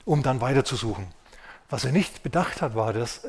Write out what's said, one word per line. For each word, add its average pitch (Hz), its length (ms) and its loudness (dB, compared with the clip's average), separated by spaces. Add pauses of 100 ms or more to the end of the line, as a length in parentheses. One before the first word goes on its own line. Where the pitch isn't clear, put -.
um 147 180 4
dann 131 180 2
weiter 131 240 4
zu 131 120 -2
suchen. 101 300 -4 (640)
Was 127 160 -4
er 131 80 0
nicht - 300 0
bedacht - 400 0
hat, 123 120 -2
war, 110 180 2
dass, 113 360 -4